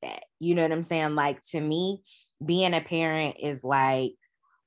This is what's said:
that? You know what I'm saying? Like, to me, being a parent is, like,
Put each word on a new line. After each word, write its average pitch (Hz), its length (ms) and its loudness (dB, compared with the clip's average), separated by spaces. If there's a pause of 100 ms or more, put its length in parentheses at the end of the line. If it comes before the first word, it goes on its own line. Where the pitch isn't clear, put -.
that? - 180 -10 (200)
You 170 120 2
know 170 100 2
what 160 100 2
I'm 165 100 -2
saying? 156 320 0
Like, 143 260 0 (100)
to 160 100 -2
me, 175 400 -2 (440)
being 175 280 2
a 165 80 2
parent 160 600 -2
is, 143 220 -4
like, 135 500 2 (540)